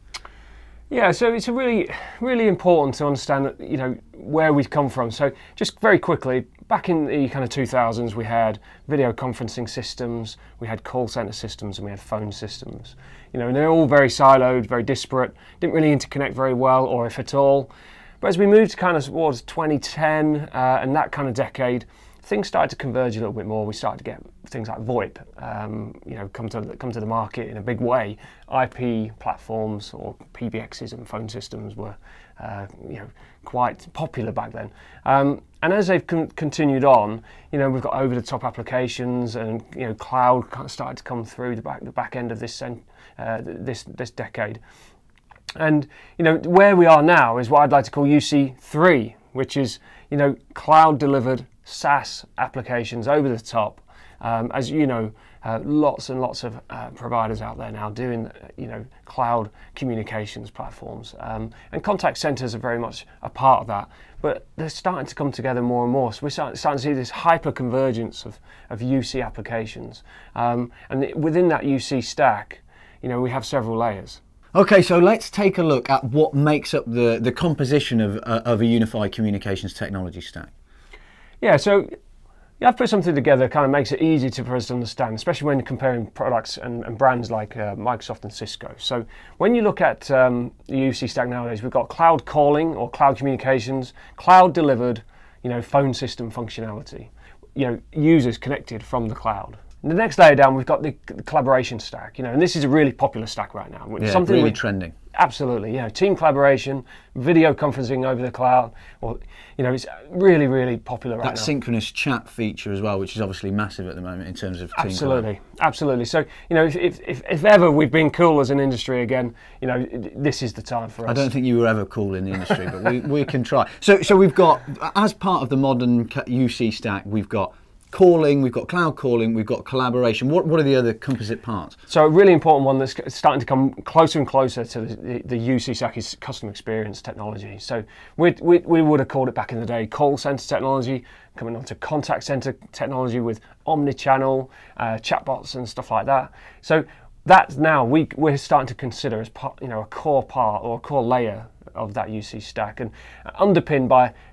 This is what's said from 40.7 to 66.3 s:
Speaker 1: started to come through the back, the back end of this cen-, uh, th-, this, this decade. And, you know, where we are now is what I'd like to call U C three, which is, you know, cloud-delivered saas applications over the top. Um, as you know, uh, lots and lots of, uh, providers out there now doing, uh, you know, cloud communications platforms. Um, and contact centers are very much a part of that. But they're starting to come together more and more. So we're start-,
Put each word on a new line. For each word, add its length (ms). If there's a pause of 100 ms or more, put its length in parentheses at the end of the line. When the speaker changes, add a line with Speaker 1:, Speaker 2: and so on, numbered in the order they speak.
Speaker 1:
started 260
to 60
come 200
through 320
the 60
back, 220
the 80
back 240
end 160
of 80
this 140
cen-, 300 (360)
uh, 220
th-, 180
this, 240
this 260
decade. 500 (960)
And, 320 (300)
you 80
know, 120
where 380
we 120
are 160
now 340
is 120
what 120
I'd 100
like 140
to 60
call 160
U 120
C 400
three, 560 (180)
which 220
is, 240 (300)
you 80
know, 180 (200)
cloud-delivered 920 (180)
saas 640 (140)
applications 680
over 220
the 100
top. 400 (400)
Um, 340
as 160
you 160
know, 260 (320)
uh, 200
lots 460
and 120
lots 220
of, 160 (100)
uh, 200
providers 520
out 160
there 140
now 180
doing, 380
uh, 280
you 120
know, 180 (200)
cloud 440 (240)
communications 800
platforms. 680
Um, 300 (220)
and 120
contact 360
centers 340
are 60
very 180
much 300 (160)
a 60
part 320
of 60
that. 220 (320)
But 240 (100)
they're 140
starting 380
to 80
come 160
together 320
more 200
and 80
more. 220
So 100
we're 60
start-, 300